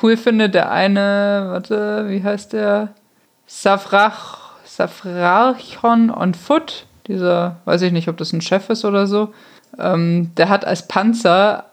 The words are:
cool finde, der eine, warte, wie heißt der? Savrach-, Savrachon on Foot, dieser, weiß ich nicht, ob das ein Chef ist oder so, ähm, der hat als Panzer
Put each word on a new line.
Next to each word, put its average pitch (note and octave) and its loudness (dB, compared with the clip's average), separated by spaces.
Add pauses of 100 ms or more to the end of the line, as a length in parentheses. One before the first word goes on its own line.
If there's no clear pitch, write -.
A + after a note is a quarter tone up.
cool A3+ 4
finde, A3 2
der F#3 2
eine, G3+ 0
warte, G#3 -4
wie G3 -4
heißt G3+ -6
der? G#3 -2 (540)
Savrach-, - -2 (100)
Savrachon G#3+ 0
on F#3 -2
Foot, - -2 (220)
dieser, F3 0
weiß F3 2
ich F3+ 2
nicht, E3+ -2
ob E3 -6
das - -8
ein E3 -4
Chef F#3+ -2
ist A3+ -2
oder G3+ 0
so, G#3 -2 (460)
ähm, E3+ 0
der E3 2
hat G3 0
als - -4
Panzer G#3 2